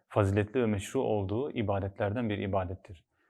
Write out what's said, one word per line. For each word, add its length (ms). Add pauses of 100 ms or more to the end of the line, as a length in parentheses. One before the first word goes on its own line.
faziletli 540
ve 40
meşru 360
olduğu 500
ibadetlerden 800
bir 80
ibadettir. 680 (240)